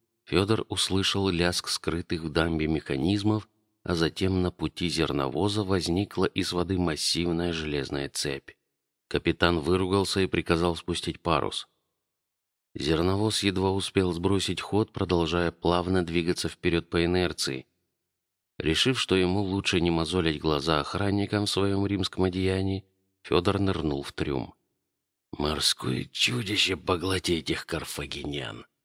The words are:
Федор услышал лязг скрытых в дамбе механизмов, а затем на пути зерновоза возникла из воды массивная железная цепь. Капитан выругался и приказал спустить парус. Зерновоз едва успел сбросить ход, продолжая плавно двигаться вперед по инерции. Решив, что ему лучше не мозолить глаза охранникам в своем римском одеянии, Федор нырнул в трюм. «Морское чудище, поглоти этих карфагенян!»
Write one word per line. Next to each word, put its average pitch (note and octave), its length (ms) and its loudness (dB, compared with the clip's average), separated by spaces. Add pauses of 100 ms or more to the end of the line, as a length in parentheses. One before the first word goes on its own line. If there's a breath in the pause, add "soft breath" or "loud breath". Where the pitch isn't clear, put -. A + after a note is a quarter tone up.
(240)
Федор G2+ 440 2
услышал G2 600 0
лязг F2 400 0
скрытых E2 540 -4
в D#2+ 80 -6
дамбе D#2+ 360 2
механизмов, F#2+ 840 0 (340)
а F2 120 -2
затем F#2 480 0
на F2+ 80 0
пути D#2+ 380 -4
зерновоза D2+ 760 0
возникла F#2 600 0
из - 280 -2
воды F2 260 0
массивная E2+ 720 0
железная C#2+ 560 -4
цепь. - 420 -6 (580)
Капитан E2+ 520 2
выругался F#2 600 2
и F#2 60 2
приказал E2+ 500 0
спустить - 440 -6
парус. D2 480 -2 (1080)
Зерновоз F#2 680 0
едва F#2+ 300 2
успел F#2+ 400 0
сбросить F#2 480 0
ход, G#2 320 0
продолжая E2+ 580 2
плавно F2 540 2
двигаться E2+ 440 0
вперед E2 400 -2
по E2+ 160 2
инерции. E2 640 -2 (920)
Решив, A#2+ 420 0
что - 160 2
ему F#2 260 2
лучше F#2+ 380 0
не E2+ 100 4
мозолить E2 500 0
глаза D2+ 400 2
охранникам G2+ 640 0
в - 40 -4
своем G2 360 0
римском F#2 380 0
одеянии, F#2+ 600 0 (380)
Федор F#2 360 2
нырнул D#2 440 0
в - 100 -12
трюм. C2 420 -4 (800)
«Морское D2 720 -2
чудище, G2+ 720 -2
поглоти F2+ 640 0
этих - 280 -4
карфагенян!» C#2 1000 -8 (180)